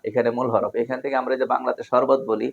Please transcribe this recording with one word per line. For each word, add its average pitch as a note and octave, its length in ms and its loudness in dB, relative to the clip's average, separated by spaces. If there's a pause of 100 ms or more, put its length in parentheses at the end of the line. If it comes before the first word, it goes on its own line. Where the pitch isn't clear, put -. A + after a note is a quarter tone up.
এখানে A#2 260 0
মূল A#2+ 200 -2
হরফ। G#2 240 2
এখান B2 260 -2
থেকে C3+ 160 -2
আমরা B2+ 200 0
যে B2+ 80 0
বাংলাতে B2 380 -2
শরবত C3 380 4
বলি, A2 320 -2